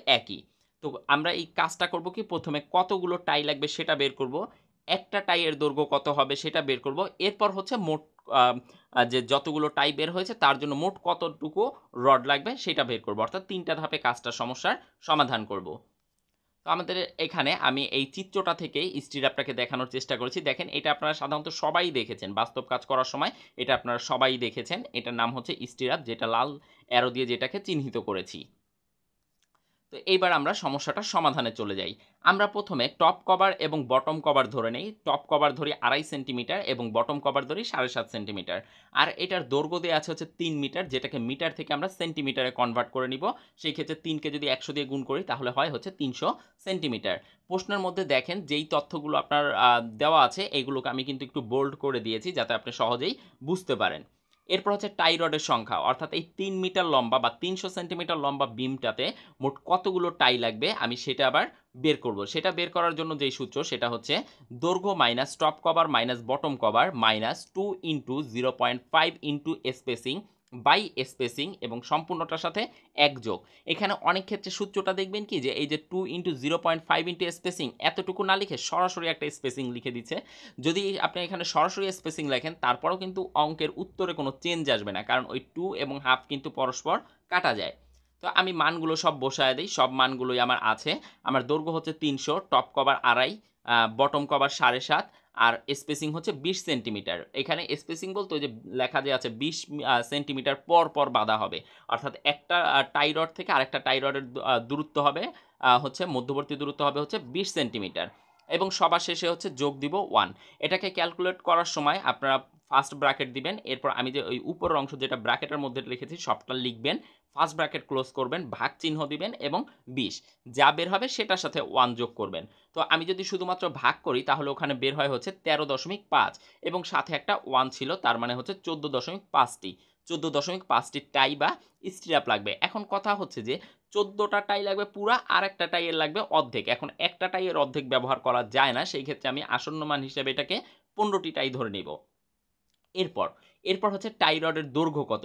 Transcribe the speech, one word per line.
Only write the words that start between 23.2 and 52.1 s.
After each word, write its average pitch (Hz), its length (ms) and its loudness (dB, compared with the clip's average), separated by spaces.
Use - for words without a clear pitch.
এটা 127 180 2
আপনারা 120 240 -2
সবাই 131 380 2
দেখেছেন। 120 460 -4
এটার 120 200 -6
নাম 117 220 2
হচ্ছে 127 200 -8
স্টিরাপ, 131 360 -2
যেটা 117 240 -4
লাল 127 320 0
অ্যারো 123 220 4
দিয়ে 123 160 -2
যেটাকে 123 340 -2
চিহ্নিত 143 380 -4
করেছি। 92 500 -6
তো - 140 -14
এইবার 185 260 4
আমরা 151 220 4
সমস্যাটার 143 500 -4
সমাধানে 151 480 2
চলে 104 240 -4
যাই। 92 200 -4
আমরা 196 260 4
প্রথমে 196 400 -2
টপ 175 260 6
কভার 190 340 4
এবং 151 280 -2
বটম 131 340 2
কভার 135 280 4
ধরে 113 220 -2
নেই। 160 200 -8
টপ 147 220 0
কভার 147 280 4
ধরি 147 160 -2
আড়াই 139 220 2
সেন্টিমিটার 131 580 -4
এবং 120 300 -4
বটম 143 280 2
কভার 135 260 0
ধরি 160 180 -6
সাড়ে 131 260 -2
সাত 123 200 -4
সেন্টিমিটার। 98 520 -6
আর 147 160 4
এটার 175 320 -4
দৈর্ঘ্য 151 300 0
দেয়া 165 180 2
আছে 156 140 -4
হচ্ছে 160 140 -8
তিন 165 320 -4
মিটার, 147 300 -4
যেটাকে 135 320 -4
মিটার 139 320 -4
থেকে 151 220 -6
আমরা 151 160 -2
সেন্টিমিটারে 139 640 -2
কনভার্ট 120 400 0
করে 127 160 -2
নিব। 139 240 -2
সেই 160 140 -4
ক্ষেত্রে 156 240 -6
তিনকে 156 360 -4
যদি 143 160 -4
একশো 131 260 -2
দিয়ে 143 120 -2
গুণ 135 180 -4
করি 135 200 -2
তাহলে 123 260 -4
হয় 135 200 0
হচ্ছে 185 220 -8
তিনশো 151 420 -2
সেন্টিমিটার। 123 580 -2
প্রশ্নের 185 320 -2
মধ্যে 185 260 -2
দেখেন 151 400 0
যেই 147 200 -2
তথ্যগুলো 151 520 -2
আপনার, 143 380 2
আহ, 117 240 6
দেওয়া 151 200 6
আছে 127 220 4
এইগুলোকে 135 460 -2
আমি 131 140 -2
কিন্তু 135 220 -8
একটু 135 160 -6
বোল্ড 135 340 0
করে 135 240 -2
দিয়েছি 113 320 -4